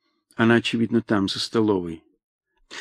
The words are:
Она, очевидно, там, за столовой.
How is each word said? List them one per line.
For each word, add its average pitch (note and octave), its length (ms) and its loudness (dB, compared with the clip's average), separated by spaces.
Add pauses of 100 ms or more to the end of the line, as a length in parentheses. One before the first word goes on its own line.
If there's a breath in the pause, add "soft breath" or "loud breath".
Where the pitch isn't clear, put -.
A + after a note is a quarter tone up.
(360)
Она, A#2 200 4
очевидно, A#2 460 -2
там, G2 260 0
за - 100 -8
столовой. F#2 640 -2 (800 loud breath)